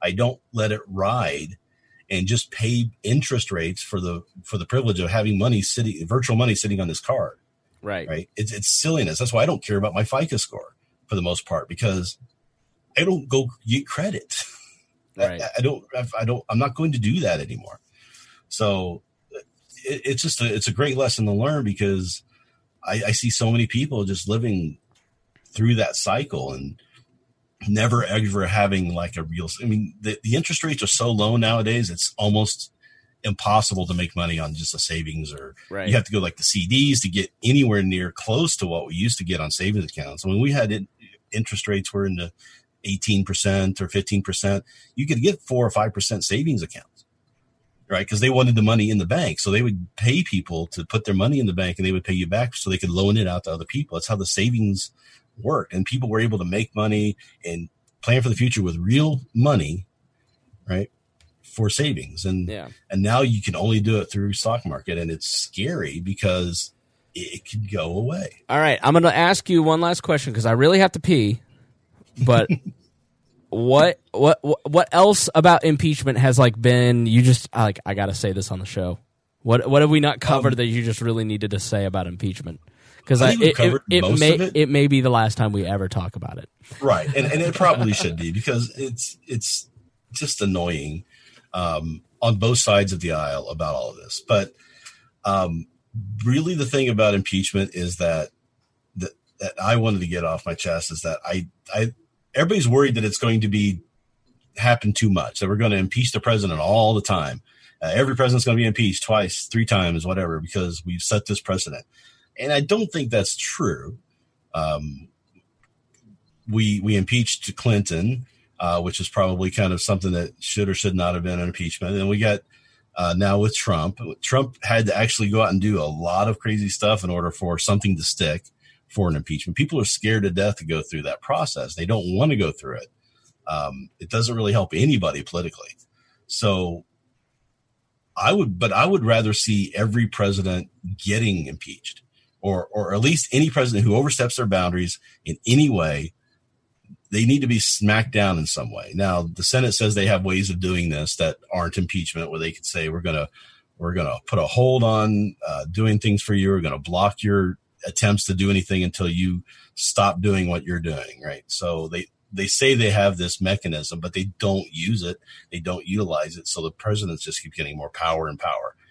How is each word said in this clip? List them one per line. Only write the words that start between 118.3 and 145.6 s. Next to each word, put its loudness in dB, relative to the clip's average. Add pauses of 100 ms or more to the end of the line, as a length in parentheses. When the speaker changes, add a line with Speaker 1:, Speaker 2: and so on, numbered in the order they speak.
Speaker 1:
uh, 0
which -4
is -6
probably 0
kind 0
of -2
something 0
that -2
should -2
or 0
should -2
not 0
have -4
been -4
an -2
impeachment. -6
And 0
we 2
got, 2 (540)
uh, 0
now 4
with 2
Trump. -2 (220)
Trump 0
had 2
to 0
actually 0
go 2
out 4
and 2
do 0
a -2
lot 0
of -2
crazy -2
stuff 0
in -2
order -2
for -4
something 2
to -6
stick -2 (440)
for 0
an 0
impeachment. -6
People 0
are 0
scared 0
to 2
death 0
to -14
go -4
through -8
that -8
process. -6
They -6
don't -2
wanna 2
go 0
through -12
it. -16 (600)
Um, -6 (100)
it -16
doesn't -2
really 0
help 0
anybody 2
politically. -10 (500)
So -2 (1300)
I -2
would, -2
but -2
I 2
would 0
rather 2
see -2
every 0
president -2 (280)
getting -2
impeached, -14 (400)
or, -2
or -4
at 0
least 0
any 4
president 2
who 4
oversteps 0
their -2
boundaries 0 (260)
in -6 (100)
any 6